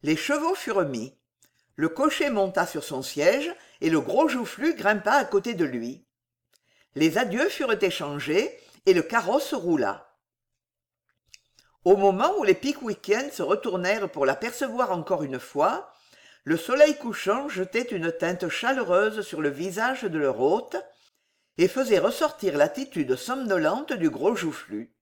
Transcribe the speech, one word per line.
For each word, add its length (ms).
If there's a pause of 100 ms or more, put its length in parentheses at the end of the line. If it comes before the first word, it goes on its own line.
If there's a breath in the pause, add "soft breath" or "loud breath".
Les 140
chevaux 400
furent 320
mis. 280 (600)
Le 120
cocher 440
monta 340
sur 180
son 200
siège, 500 (260 soft breath)
et 120
le 100
gros 260
joufflu 460
grimpa 380
à 140
côté 280
de 120
lui. 420 (880)
Les 240
adieux 280
furent 360
échangés, 760 (260 loud breath)
et 80
le 100
carrosse 500
roula. 640 (1700 soft breath)
Au 120
moment 420
où 60
les 100
Pickwickiens 760
se 140
retournèrent 680
pour 160
l'apercevoir 680
encore 320
une 160
fois, 540 (500 soft breath)
le 140
soleil 400
couchant 520
jetait 320
une 300
teinte 380
chaleureuse 720
sur 200
le 80
visage 540
de 140
leur 220
hôte 380 (800 soft breath)
et 100
faisait 320
ressortir 580
l'attitude 580
somnolente 800
du 160
gros 260
joufflu. 680